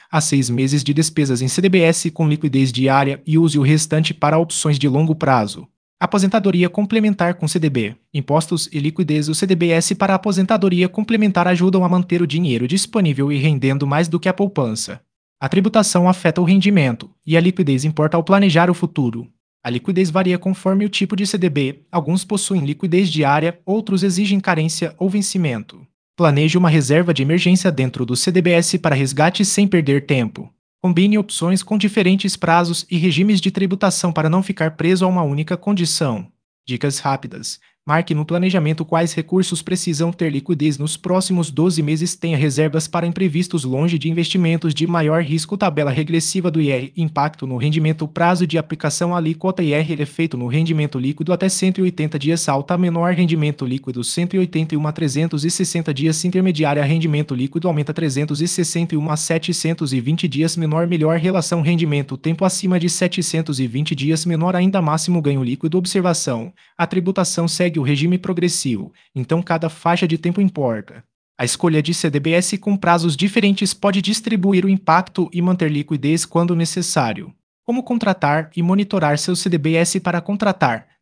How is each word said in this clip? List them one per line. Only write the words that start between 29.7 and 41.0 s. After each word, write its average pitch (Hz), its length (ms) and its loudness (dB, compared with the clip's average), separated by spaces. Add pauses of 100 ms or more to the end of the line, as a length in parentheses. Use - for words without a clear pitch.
tempo. 123 440 -2 (320)
Combine 185 360 4
opções 190 440 -2
com - 140 -4
diferentes 196 600 2
prazos 170 540 0
e 180 60 -2
regimes 180 420 2
de 190 120 0
tributação 190 600 -2
para 160 200 0
não 185 120 2
ficar 185 340 -2
preso 180 280 2
a 185 40 2
uma 185 140 0
única 151 320 -2
condição. 165 720 -2 (400)
Dicas 139 340 -4
rápidas. - 600 -6 (260)
Marque 160 280 0
no 151 120 -2
planejamento 170 580 0
quais 165 300 0
recursos 175 480 -2
precisam 170 500 -2
ter 170 180 -2
liquidez 143 480 -2
nos 151 200 -6
próximos 185 520 0